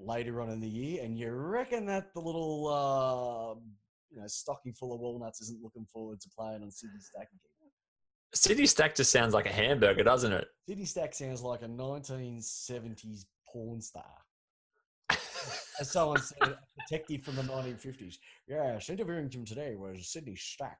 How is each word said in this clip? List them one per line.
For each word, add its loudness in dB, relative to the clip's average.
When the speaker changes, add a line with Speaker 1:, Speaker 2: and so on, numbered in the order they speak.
Speaker 1:
later -2
on -4
in -6
the -6
year, -4
and -4
you -4
reckon -4
that -4
the -10
little, -2
uh, 0
you -16
know, -12
stocking -8
full -8
of -8
walnuts -8
isn't -12
looking -14
forward -12
to -20
playing -8
on -12
Sydney -16
Stack -16
again. -20
Speaker 2:
Sydney 6
Stack 6
just 6
sounds 8
like 6
a 0
hamburger, 8
doesn't 8
it? 0
Speaker 1:
Sydney -6
Stack -4
sounds -6
like -4
a -8
nineteen -6
seventies -8
porn -8
star. -12
Speaker 2:
<laughs> -4
Speaker 1:
As -4
someone 6
said, -4
a 2
detective -4
from -6
the 0
nineteen -4
fifties. -12
"Yes, -2
interviewing -4
him -8
today -6
was -10
Sydney -10
Stack -10